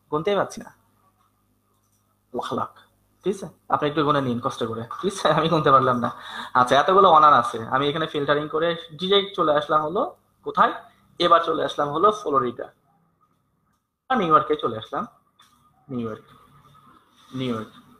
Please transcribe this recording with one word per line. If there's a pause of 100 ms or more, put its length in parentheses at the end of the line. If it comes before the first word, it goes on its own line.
(120)
গুনতেই
পারছি
না, (1600)
লাখ
লাখ, (520)
ঠিক
আছে? (200)
আপনি
একটু
গুনে
নিন
কষ্ট
করে, (180)
ঠিক
আছে?
আমি
গুনতে
পারলাম
না। (420)
আচ্ছা,
এতগুলো
ওনার
আছে।
আমি
এখানে
filtering
করে (240)
direct
চলে
আসলাম
হলো (280)
কোথায়? (460)
এবার
চলে
আসলাম
হলো
ফ্লোরিডা, (1400)
আর
নিউ
ইয়র্কে
চলে
আসলাম, (800)
নিউ
ইয়র্ক, (1080)
নিউ
ইয়র্ক। (280)